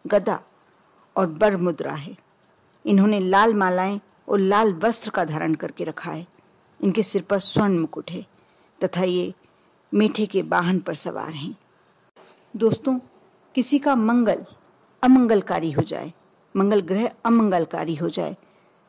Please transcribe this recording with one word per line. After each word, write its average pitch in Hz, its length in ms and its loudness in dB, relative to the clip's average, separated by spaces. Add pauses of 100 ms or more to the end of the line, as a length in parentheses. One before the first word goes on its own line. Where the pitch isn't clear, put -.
गदा 196 340 0 (760)
और 185 140 0
बर 190 280 2
मुद्रा 165 360 -4
है। 151 220 -12 (680)
इन्होंने 202 340 4
लाल 196 340 4
मालाएं 190 460 0 (280)
और 208 120 0
लाल 202 360 2
वस्त्र 214 340 -2
का 185 160 -2
धारण 156 300 -2
करके 170 280 -10
रखा 160 280 -10
है। 160 160 -12 (520)
इनके 202 240 0
सिर 190 180 -2
पर 196 180 -2
स्वर्ण 196 400 2
मुकुट 160 320 -6
है 180 140 -12 (540)
तथा 185 240 -2
ये 180 300 -2 (580)
मीठे 208 340 2
के 190 180 -2
वाहन 175 360 0
पर 165 180 -6
सवार 156 360 -8
हैं। 156 220 -10 (960)
दोस्तों, 226 460 0 (560)
किसी 269 240 2
का 277 180 2
मंगल 220 480 2 (580)
अमंगलकारी 214 680 4
हो 143 100 0
जाए, - 320 -6 (420)
मंगल 202 260 4
ग्रह 190 280 -2 (160)
अमंगलकारी 175 680 2
हो 151 140 -4
जाए, 175 260 -6 (540)